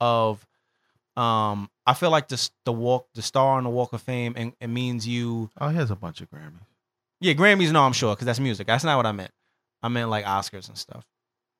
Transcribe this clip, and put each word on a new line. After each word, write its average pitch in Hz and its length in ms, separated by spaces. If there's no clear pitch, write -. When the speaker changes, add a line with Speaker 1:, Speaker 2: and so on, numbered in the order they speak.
Speaker 1:
of, 113 440
um, 107 540
I - 80
feel 175 160
like 156 180
the 139 60
s-, - 160
the 123 80
walk, 120 420
the 113 80
star 135 360
on 127 60
the 123 60
Walk 120 220
of 117 100
Fame, 123 340
and 117 240
it 120 60
means 120 400
you. 117 440
Speaker 2:
Oh, 143 80
he 156 80
has 135 160
a 92 40
bunch 85 240
of 85 120
Grammys. 78 340
Speaker 1:
Yeah, 175 140
Grammys. 190 360
No, 156 120
I'm 131 100
sure, 110 240
'cause 120 100
that's 120 140
music. 110 260
That's 117 180
not 151 120
what 120 100
I 107 60
meant. 98 180
I 117 40
meant, 120 220
like, 107 140
Oscars 98 440
and 104 80
stuff. - 280